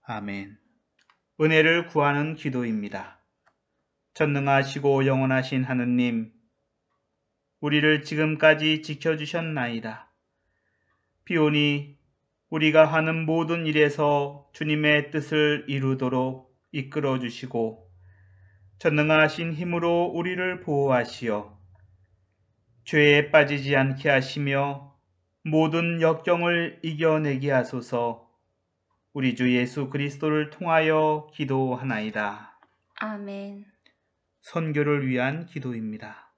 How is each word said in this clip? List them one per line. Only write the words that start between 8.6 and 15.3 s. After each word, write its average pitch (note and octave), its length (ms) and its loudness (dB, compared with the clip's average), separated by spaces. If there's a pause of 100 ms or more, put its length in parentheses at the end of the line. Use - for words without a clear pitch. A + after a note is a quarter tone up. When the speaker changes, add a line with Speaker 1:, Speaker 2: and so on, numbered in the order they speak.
Speaker 1:
지켜주셨나이다. D3 1300 -6 (1120)
비오니 D3 720 0 (540)
우리가 D#3 340 6
하는 D#3+ 400 0
모든 E3 400 -2
일에서 D3 880 0
주님의 D3+ 580 0
뜻을 D3+ 580 0